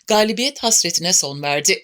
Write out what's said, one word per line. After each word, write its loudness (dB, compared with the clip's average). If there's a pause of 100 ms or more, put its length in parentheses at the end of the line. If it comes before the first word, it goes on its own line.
galibiyet 2
hasretine 0
son -2
verdi. 0